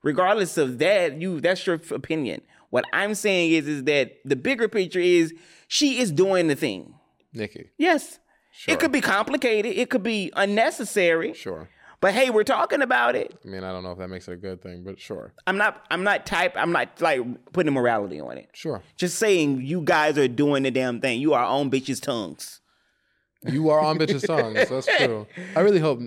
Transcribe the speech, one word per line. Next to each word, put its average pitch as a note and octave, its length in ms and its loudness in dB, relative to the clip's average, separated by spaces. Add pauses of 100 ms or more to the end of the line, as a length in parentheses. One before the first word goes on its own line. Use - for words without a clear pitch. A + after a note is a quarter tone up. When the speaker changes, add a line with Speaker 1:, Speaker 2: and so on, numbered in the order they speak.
Speaker 1:
regardless F#3 560 2
of B2+ 220 0
that, E3+ 420 2
you, F3 180 -4
that's F3+ 280 0
your F3 80 2
f-, - 160 -8
opinion. C#3 500 -4 (300)
What B2 200 2
I'm G3+ 220 0
saying F#3 380 2
is, D#3 160 2
is D3 160 -4
that C#3 300 2 (120)
the C3+ 100 0
bigger A3+ 320 0
picture F#3 320 -2
is F3 320 4 (360)
she C4+ 320 0
is A3 120 2
doing F3+ 360 4
the C#3+ 80 2
thing. A2 400 -6 (360)
Speaker 2:
Nicki. - 460 -10
Speaker 1:
Yes. D#4+ 400 0 (340)
Speaker 2:
Sure. - 220 -2
Speaker 1:
It - 60 -2
could D#4 120 0
be C4+ 100 0
complicated. A3 760 0
It A#3+ 140 0
could B3 100 0
be G#3 340 -4
unnecessary. G3+ 1000 0
Speaker 2:
Sure. D#2+ 360 -12 (320)
Speaker 1:
But F#3+ 140 2
hey, B3+ 160 2
we're G#3+ 120 4
talking C#4+ 380 0
about B3 340 2
it. - 300 -6
Speaker 2:
I - 20 -18
mean, F#2+ 160 -10
I F#2 80 -6
don't F#2 120 -8
know F2+ 80 -10
if F2+ 80 -12
that F#2 100 -10
makes F#2 180 -12
it F#2 60 -10
a F2 40 -14
good F#2 260 -10
thing, F2+ 200 -16
but F#2+ 160 -14
sure. D#2 340 -12 (120)
Speaker 1:
I'm F#3+ 120 0
not, G#3 340 -2
I'm E3+ 120 -2
not G3 220 0
type, F3+ 320 0
I'm D#3+ 140 0
not, C#3 280 -2
like, D#3 220 2 (320)
putting D#3+ 200 2
morality A2 460 0
on B1 200 -12
it. - 140 -20
Speaker 2:
Sure. B2+ 280 -8 (160)
Speaker 1:
Just F3 220 -2
saying D#3 420 2
you D#3+ 200 -4
guys D3+ 360 2
are C3+ 100 4
doing C#3 360 2
the C3+ 80 0
damn B2 280 -2
thing. B2+ 220 -2
You D3+ 140 2
are A#2+ 100 2
on C3+ 240 0
bitches' C3 320 -2
tongues. G#2 580 -8 (840)
Speaker 2:
You D3+ 260 -2
are D3+ 100 4
on D#3 160 2
bitches' D3 280 0
tongues. C3+ 440 0
That's C3 160 -4
Speaker 1:
<laughs> - 120 2
Speaker 2:
true. A2 300 -2 (280)
I D#3+ 60 0
really G3 180 6
hope, D3 280 0